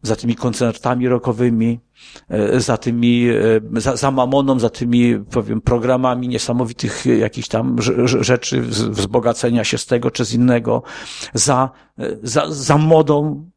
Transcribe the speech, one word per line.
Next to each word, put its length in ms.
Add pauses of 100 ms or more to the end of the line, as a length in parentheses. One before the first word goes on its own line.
Za 140
tymi 200
koncertami 720
rockowymi, 720 (500)
e, 300
za 180
tymi, 520 (460)
e, 60
za, 140
za 160
mamoną, 480
za 100
tymi, 500
powiem, 420
programami 680
niesamowitych, 800
e, 100
jakichś 300
tam 340
rze-, 260
rze-, 160
rzeczy, 380
wz-, 280
wzbogacenia 760
się 140
z 80
tego 260
czy 140
z 80
innego, 500 (500)
za, 360 (300)
e, 240
za, 280
za 260
modą 800